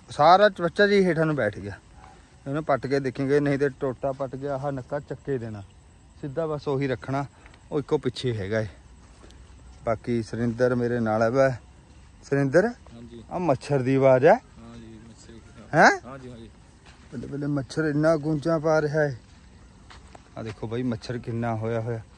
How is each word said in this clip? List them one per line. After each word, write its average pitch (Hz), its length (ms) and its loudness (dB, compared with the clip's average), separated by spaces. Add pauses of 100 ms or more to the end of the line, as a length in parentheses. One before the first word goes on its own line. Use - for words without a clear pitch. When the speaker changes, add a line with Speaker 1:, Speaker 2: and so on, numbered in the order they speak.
(100)
Speaker 1:
ਸਾਰਾ 185 380 6
ਚ-, 196 140 -6
ਬੱਚਾ 202 240 2
ਜੀ 202 180 4
ਹੇਠਾਂ 160 220 2
ਨੂੰ 156 100 0
ਬੈਠ 107 220 -2
ਗਿਆ। 95 200 -12 (680)
ਇਹਨੂੰ 151 180 -6
ਪੱਟ 135 220 -2
ਕੇ 139 140 0
ਦੇਖਾਂਗੇ, 135 400 0
ਨਹੀਂ 143 180 2
ਤੇ 143 100 0 (120)
ਟੋਟਾ 139 320 -4
ਪੱਟ 135 240 -8
ਗਿਆ, 139 180 -6
ਆਹ 139 180 -6
ਨੱਕਾ 139 280 -8
ਚੱਕੇ 139 380 -6
ਦੇਣਾ 107 240 -10 (580)
ਸਿੱਧਾ, 156 260 -6
ਬਸ 151 220 -6
ਉਹੀ 139 200 -2
ਰੱਖਣਾ। 135 360 -4 (460)
ਉਹ 156 80 -4
ਇੱਕੋ 147 200 -2
ਪਿੱਛੇ 127 360 -6
ਹੈਗਾ 107 260 -4
ਏ। 107 80 -4 (1160)
ਬਾਕੀ 117 360 -2
ਸੁਰਿੰਦਰ 120 520 0
ਮੇਰੇ 120 260 0
ਨਾਲ 110 220 0
ਹੈ 113 80 4
ਵਾ। 135 180 4 (760)
ਸੁਰਿੰਦਰ, 139 420 2
Speaker 2:
ਹਾਂਜੀ। 120 640 -14
Speaker 1:
ਆਹ 165 100 -8
ਮੱਛਰ 143 420 0
ਦੀ 135 120 2
ਆਵਾਜ਼ 131 320 6
ਹੈ। 196 80 8
Speaker 2:
ਹਾਂਜੀ, 113 640 -10 (100)
ਮੱਛਰ - 240 -20
ਦੀ। 113 80 -20 (340)
Speaker 1:
ਹੈਂ? 196 160 8 (140)
Speaker 2:
ਹਾਂਜੀ, 127 260 -16
ਹਾਂਜੀ। 113 180 -18 (640)
Speaker 1:
ਬੱਲੇ 127 140 -10
ਬੱਲੇ, 143 220 -6
ਮੱਛਰ 143 360 -4
ਇੰਨਾ 156 320 2
ਗੂੰਜਾਂ 156 440 -2
ਪਾ 156 200 2
ਰਿਹਾ 151 200 0
ਹੈ। 139 180 0 (1160)
ਆਹ 113 80 -12
ਦੇਖੋ 110 220 -10
ਬਾਈ 117 160 -4
ਮੱਛਰ 123 360 -4
ਕਿੰਨਾ 117 360 -4
ਹੋਇਆ 113 260 -2
ਹੋਇਆ। 113 220 -6 (160)